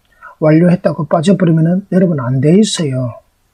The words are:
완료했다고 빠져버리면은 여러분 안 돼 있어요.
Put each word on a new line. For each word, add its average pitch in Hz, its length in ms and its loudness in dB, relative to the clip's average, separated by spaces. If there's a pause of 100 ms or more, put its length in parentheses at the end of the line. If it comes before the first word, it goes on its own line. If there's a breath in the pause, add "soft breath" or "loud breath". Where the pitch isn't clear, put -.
(400 loud breath)
완료했다고 160 680 0
빠져버리면은 170 840 0
여러분 175 280 0
안 127 200 -4
돼 151 180 4
있어요. 135 680 -4 (300)